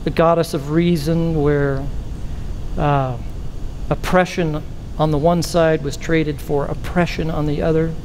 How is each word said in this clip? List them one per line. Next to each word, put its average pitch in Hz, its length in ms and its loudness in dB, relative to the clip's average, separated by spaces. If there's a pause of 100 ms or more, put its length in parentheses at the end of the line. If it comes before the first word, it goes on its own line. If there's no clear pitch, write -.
the 160 80 -2
Goddess 165 420 2
of 143 160 -4
Reason, 165 720 2
where, 143 420 2 (920)
uh, 139 400 2 (720)
oppression 160 720 0 (380)
on 156 100 4
the 151 80 2
one 165 240 4
side 160 420 2
was 139 140 -4
traded 156 420 0
for 143 280 -2
oppression - 640 0
on 151 160 0
the 147 160 0
other. 160 280 2 (140)